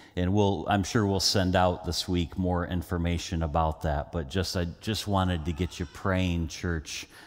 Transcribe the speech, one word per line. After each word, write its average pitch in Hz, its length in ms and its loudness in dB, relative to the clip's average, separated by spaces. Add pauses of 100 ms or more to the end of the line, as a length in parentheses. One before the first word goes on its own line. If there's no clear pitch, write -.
(160)
and 90 200 2
we'll, 98 340 2
I'm 101 140 4
sure 104 240 2
we'll 98 120 2
send 92 360 2
out 90 280 4
this - 240 -4
week 90 300 0
more 90 300 0
information 85 720 -2
about 78 400 0
that. 76 300 -2
But 76 180 -4
just, 90 260 -2
I 87 120 0 (140)
just 107 260 -4
wanted 92 380 2
to 87 60 -2
get 82 280 -4
you 85 80 -6
praying, 90 640 0
church, - 580 -6 (200)